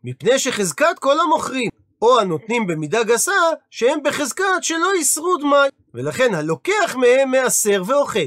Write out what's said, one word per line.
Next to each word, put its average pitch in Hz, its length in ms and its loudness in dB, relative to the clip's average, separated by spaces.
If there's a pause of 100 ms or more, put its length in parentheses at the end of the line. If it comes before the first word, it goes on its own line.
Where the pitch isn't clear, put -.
מפני 180 340 0
שחזקת 262 600 0
כל 285 220 2
המוכרים, 262 500 0 (320)
או 240 180 6
הנותנים 196 460 -2
במידה 156 360 -2
גסה, 233 300 0 (380)
שהם 277 320 0
בחזקת 285 420 -2 (180)
שלא 330 300 -2
איסרו 330 440 -2
דמאי, 277 320 2 (260)
ולכן 151 400 -2
הלוקח 240 640 -2
מהם 262 340 4
מאסר 208 560 0
ואוכל. 262 400 0